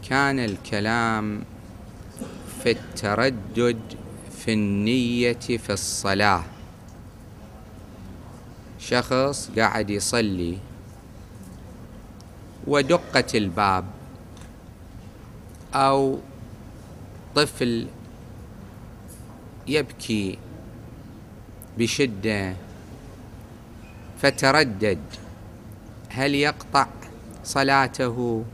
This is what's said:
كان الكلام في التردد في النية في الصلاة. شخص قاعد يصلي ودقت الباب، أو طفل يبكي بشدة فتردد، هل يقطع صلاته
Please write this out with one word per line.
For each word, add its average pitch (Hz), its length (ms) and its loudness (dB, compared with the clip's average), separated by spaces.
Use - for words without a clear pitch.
كان 135 300 6
الكلام 107 1040 2
في 120 80 6
التردد 113 1080 2
في - 160 0
النية 120 840 4
في - 300 0
الصلاة. 98 720 4
شخص 131 760 2
قاعد 107 320 4
يصلي 98 680 2
ودقت 143 680 4
الباب، 95 500 4
أو 139 460 6
طفل 123 520 4
يبكي 113 680 0
بشدة 107 760 2
فتردد، 135 800 6
هل 139 260 2
يقطع 143 520 4
صلاته 127 1120 4